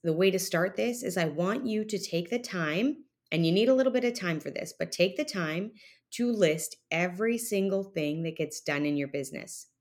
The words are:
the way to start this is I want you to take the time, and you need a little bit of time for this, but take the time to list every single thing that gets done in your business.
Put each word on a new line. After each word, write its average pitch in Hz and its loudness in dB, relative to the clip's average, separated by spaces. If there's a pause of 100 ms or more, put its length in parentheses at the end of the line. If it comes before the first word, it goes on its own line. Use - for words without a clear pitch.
the 165 2
way 185 6
to 185 2
start 180 0
this 240 -2
is 180 -4
I 175 2
want 185 0
you 214 0
to 214 -4
take 170 -4
the 240 0
time, 202 -2 (280)
and 165 2
you 165 4
need 214 4
a 262 8
little 262 4
bit 247 2
of 240 2
time 170 -2
for 143 -8
this, - -8
but 170 -4
take 185 2
the 302 0
time 185 -4 (400)
to 240 0
list 160 2 (140)
every 180 0
single 196 0
thing 160 -2
that 160 -4
gets 151 -4
done 147 0
in 147 2
your 143 -2
business. - -8 (120)